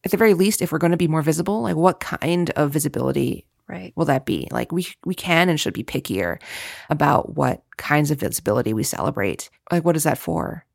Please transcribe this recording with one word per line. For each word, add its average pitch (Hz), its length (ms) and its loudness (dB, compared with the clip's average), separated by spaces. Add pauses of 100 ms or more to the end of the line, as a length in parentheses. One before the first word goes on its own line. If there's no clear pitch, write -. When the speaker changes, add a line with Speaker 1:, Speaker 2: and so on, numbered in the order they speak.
Speaker 1:
At 190 60 -2
the 202 60 2
very 220 180 6
least, 190 280 4
if 175 80 -2
we're 156 80 -2
gonna 170 180 4
be 170 120 2
more 156 140 2
visible, 175 400 0
like, 180 140 0
what 175 240 4
kind 170 500 0
of 147 200 0
visibility 139 760 -2 (200)
Speaker 2:
Right. - 300 -14
Speaker 1:
will 160 80 0
that 135 220 0
be? 80 240 -2
Like, - 220 -4
we, 175 140 -2 (200)
we 185 80 -4
can 175 340 2
and 156 100 2
should - 140 -2
be - 100 -8
pickier 95 560 -4 (520)
about 151 440 2
what 139 280 0 (160)
kinds 147 320 2
of 143 100 -2
visibility 110 540 0
we 110 80 0
celebrate. 101 680 -4 (240)
Like, 170 140 2
what 165 100 4
is 151 80 0
that - 140 0
for? - 560 -6